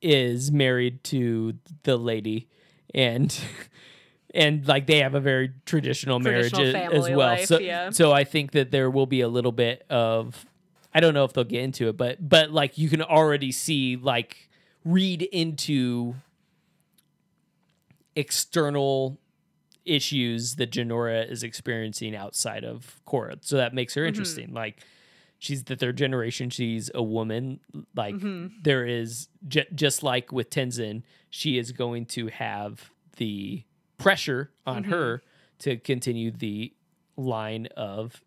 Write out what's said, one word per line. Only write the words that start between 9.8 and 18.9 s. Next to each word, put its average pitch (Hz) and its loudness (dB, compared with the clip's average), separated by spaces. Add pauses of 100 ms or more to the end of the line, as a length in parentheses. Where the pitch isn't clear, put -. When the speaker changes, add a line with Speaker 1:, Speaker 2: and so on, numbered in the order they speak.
Speaker 1:
of, 113 0 (480)
I 160 6
don't 165 6
know 143 4
if 127 0
they'll 123 0
get 120 -4
into 131 -2
it, 110 -2
but, 127 -4
but, 156 6
like, 143 0
you 151 2
can 156 2
already 151 4
see, 135 -2
like, 123 -4 (340)
read 180 2
into 139 -2 (2000)
external 139 0 (680)